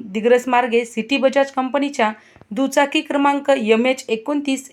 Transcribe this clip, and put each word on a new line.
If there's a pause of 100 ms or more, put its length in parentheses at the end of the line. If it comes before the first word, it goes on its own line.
दिग्रस
मार्गे
सिटी
बजाज
कंपनीच्या (400)
दुचाकी
क्रमांक
एम
एच
एकोणतीस